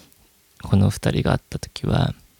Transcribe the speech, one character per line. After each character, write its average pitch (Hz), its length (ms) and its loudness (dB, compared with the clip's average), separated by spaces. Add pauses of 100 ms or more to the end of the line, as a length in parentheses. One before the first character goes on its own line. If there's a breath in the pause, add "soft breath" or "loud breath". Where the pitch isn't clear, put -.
(640 loud breath)
こ - 140 0
の 98 140 4
二 98 200 -2
人 101 120 0
が - 100 2
会 - 40 4
っ - 120 -4
た - 100 -8
時 - 280 -12
は、 - 280 0 (260)